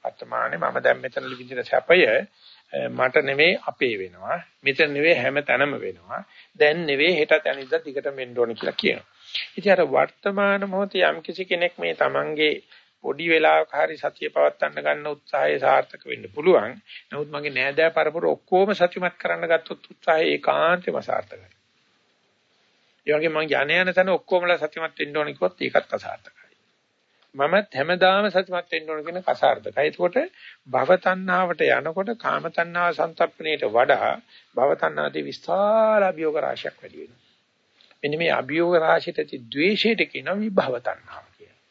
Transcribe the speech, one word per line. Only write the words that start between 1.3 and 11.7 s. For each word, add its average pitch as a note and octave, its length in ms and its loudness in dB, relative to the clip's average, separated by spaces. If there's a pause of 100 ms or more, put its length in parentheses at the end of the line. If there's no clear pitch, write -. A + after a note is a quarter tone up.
විඳින B2 320 -10
සැපය, E3+ 400 2
අ, A#2 140 4 (720)
මට B2+ 320 -2
නෙමෙයි C#3+ 440 2
අපේ B2+ 320 -4
වෙනවා. F#2+ 420 -8 (220)
මෙතන C#3+ 340 0
නෙවෙයි D3+ 220 2
හැම C3+ 260 -2
තැනම C#3 340 0
වෙනවා. G2 460 -10 (380)
දැන් D#3 260 4
නෙවෙයි D3 300 2
හෙටත් D#3 320 2
අනිද්දා C#3 320 -2
දිගටම C#3 360 -8
වෙන්න B2 220 -10
ඕනේ A#2 180 0
කියලා - 220 -4
කියනවා. - 320 -2 (420)
ඉතින් G3 200 2
අර F3+ 140 6
වර්තමාන G3 800 0
මොහොතේ G3 400 0
යම් D#3+ 160 0
කිසි F3+ 240 -10
කෙනෙක් F3 300 0